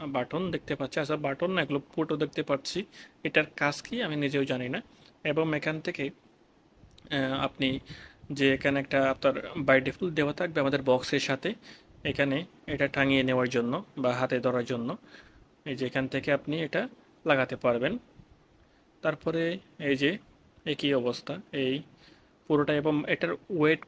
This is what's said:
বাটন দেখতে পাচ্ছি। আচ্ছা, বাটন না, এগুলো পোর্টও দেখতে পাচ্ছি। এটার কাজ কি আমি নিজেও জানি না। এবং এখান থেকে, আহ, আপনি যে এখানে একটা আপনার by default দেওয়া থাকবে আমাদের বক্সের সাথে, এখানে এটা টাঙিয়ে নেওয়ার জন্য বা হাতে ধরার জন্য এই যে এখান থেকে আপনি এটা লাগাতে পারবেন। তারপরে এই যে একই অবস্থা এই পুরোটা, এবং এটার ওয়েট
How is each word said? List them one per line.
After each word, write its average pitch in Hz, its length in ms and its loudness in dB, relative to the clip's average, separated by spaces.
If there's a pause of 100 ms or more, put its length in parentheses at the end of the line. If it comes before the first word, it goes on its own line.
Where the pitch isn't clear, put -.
বাটন 143 420 -2
দেখতে 143 260 -4
পাচ্ছি। 143 240 -4
আচ্ছা, 151 160 -2
বাটন 151 340 -2
না, 180 120 0
এগুলো 143 180 -2 (140)
পোর্টও 156 220 0
দেখতে 151 260 -2
পাচ্ছি। 147 420 -2 (400)
এটার 156 200 4 (120)
কাজ 147 260 0
কি 240 200 -6
আমি 156 140 -2
নিজেও 139 280 2
জানি 127 240 -2
না। 175 140 -4 (420)
এবং 156 320 2
এখান 156 240 -2
থেকে, 147 300 -4 (1000)
আহ, 135 300 0
আপনি 135 380 -2 (540)
যে 135 220 4
এখানে 139 260 2
একটা 135 300 2
আপনার 131 400 0 (160)
by 135 140 8
default 147 300 -2
দেওয়া 147 220 0
থাকবে 160 280 -2
আমাদের 139 220 2
বক্সের 127 380 4
সাথে, 151 340 -2 (500)
এখানে 139 400 0 (220)
এটা 143 220 0
টাঙিয়ে 135 340 4
নেওয়ার 127 260 2
জন্য 123 360 0 (140)
বা 127 140 2
হাতে 127 280 0
ধরার 123 240 0
জন্য 123 320 -4 (680)
এই 135 120 -6
যে 127 100 -2
এখান 131 220 -2
থেকে 139 240 -2
আপনি 147 300 -2
এটা 175 260 -2 (380)
লাগাতে 135 300 2
পারবেন। 123 420 0 (1040)
তারপরে 165 560 -2 (200)
এই 139 180 2
যে 143 220 2 (480)
একই 143 280 0
অবস্থা 123 460 -2 (120)
এই 135 300 -2 (640)
পুরোটা, 147 260 4
এবং 151 340 2
এটার 170 240 0
ওয়েট 160 560 0